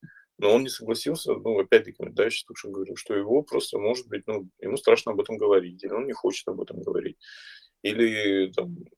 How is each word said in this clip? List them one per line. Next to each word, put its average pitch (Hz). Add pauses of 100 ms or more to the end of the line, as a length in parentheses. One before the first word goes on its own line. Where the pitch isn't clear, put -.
(380)
Но 104
он 127
не 131
согласился, 123
ну, 107
опять-таки, -
да, 98
я 113
щас -
только -
что 98
говорю, 98
что -
его 107
просто, -
может 113
быть, 104
ну, 101 (120)
ему 104
страшно 117
об 101
этом 110
говорить, 95
или 95
он 120
не 131
хочет -
об 95
этом -
говорить, - (640)
или 104
там 87 (220)